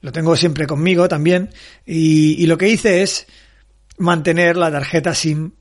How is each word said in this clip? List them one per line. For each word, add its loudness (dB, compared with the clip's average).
lo -14
tengo 0
siempre -2
conmigo 0
también, 0
y, 2
y 2
lo 2
que 2
hice 2
es -6
mantener 0
la 0
tarjeta -4
sim -4